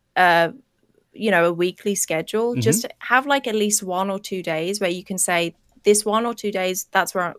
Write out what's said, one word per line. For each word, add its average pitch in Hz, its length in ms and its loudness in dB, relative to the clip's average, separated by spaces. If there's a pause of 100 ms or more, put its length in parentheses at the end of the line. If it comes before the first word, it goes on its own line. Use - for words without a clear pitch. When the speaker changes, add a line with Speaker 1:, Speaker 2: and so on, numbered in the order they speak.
(140)
Speaker 1:
uh, 170 360 4 (640)
you 214 200 -4
know, 170 140 4
a 175 60 2
weekly 180 440 -2
schedule, 214 560 -2
Speaker 2:
Mm-hmm. 254 80 -2
Speaker 1:
just 226 260 0 (140)
have, 254 260 0
like, 277 220 0
at 214 80 -2
least 208 260 0
one 185 260 -2
or 196 120 -4
two 190 220 -8
days 175 380 -4
where 190 80 0
you 180 140 -4
can 185 160 -8
say, 170 380 0 (260)
"This 208 220 4
one 220 220 0
or 233 60 -4
two 214 200 -6
days, 185 400 -2
that's 180 200 2
where, 175 260 -2